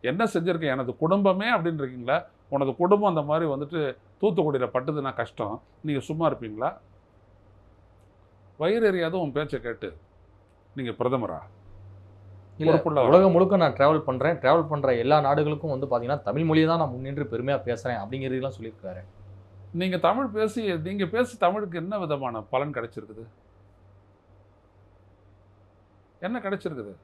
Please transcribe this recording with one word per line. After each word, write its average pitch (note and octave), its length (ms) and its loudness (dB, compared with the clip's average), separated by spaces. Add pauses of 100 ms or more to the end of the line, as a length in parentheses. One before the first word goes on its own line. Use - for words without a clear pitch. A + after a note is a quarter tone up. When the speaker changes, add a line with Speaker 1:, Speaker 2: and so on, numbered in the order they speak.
Speaker 1:
என்ன E3 240 0
செஞ்சிருக்க? E3+ 360 -2
எனது C3 360 -2
குடும்பமே G3 600 2
அப்படின்னு E3+ 160 0
இருக்கீங்களா? C3 520 -2 (240)
உனது C#3 260 0
குடும்பம் G3+ 340 4
அந்த D#3+ 120 0
மாதிரி D3+ 300 0
வந்துட்டு C#3+ 460 -6 (240)
தூத்துக்குடியில D3+ 520 0
பட்டுதுன்னா C3+ 400 -6
கஷ்டம், A2+ 480 -6 (200)
நீங்க D3 200 -4
சும்மா D#3+ 280 -2
இருப்பீங்களா? A#2 480 -6 (1800)
வயிறு G#3+ 300 2
எரியாத F3+ 300 0
உன் D#3 140 -4
பேச்சை C#3 280 -4
கேட்டு A2 380 -10 (760)
நீங்க B2 160 -6
பிரதமரா? A#2 480 -2 (1160)
Speaker 2:
இல்ல, D#3 140 4
Speaker 1:
பொறுப்புள்ள D3+ 340 4
Speaker 2:
உலகம் F3+ 260 8
முழுக்க F#3 260 6
நான் D#3+ 160 4
டிராவல் D3+ 260 4
பண்றேன், C#3 360 0
டிராவல் D#3 320 4
பண்ற C3+ 280 0
எல்லா C#3 260 4
நாடுகளுக்கும் D3 580 0
வந்து C#3 80 -4
பாத்தீங்கன்னா B2 340 -2
தமிழ் C#3 220 -2
மொழியை D#3+ 240 4
தான் E3 100 2
நான் D3+ 120 0
முன்னின்று C3+ 340 -6
பெருமையா B2+ 340 -2 (120)
பேசுறேன் A#2 320 -4
அப்படிங்கிறதெல்லாம் C3 580 -6
சொல்லியிருக்காரு. F#2+ 440 -14 (680)
Speaker 1:
நீங்க F3+ 260 -2
தமிழ் G#3 300 2
பேசி, G#3+ 500 -2
நீங்க F#3 280 -4
பேசி A#3 320 -2
தமிழுக்கு F#3 400 0
என்ன G3 220 -6
விதமான C3+ 420 -4
பலன் C#3 320 -2
கிடைச்சிருக்குது? A2+ 520 -10 (3000)
என்ன A3+ 200 -6
கிடைச்சிருக்குது? E3 640 -8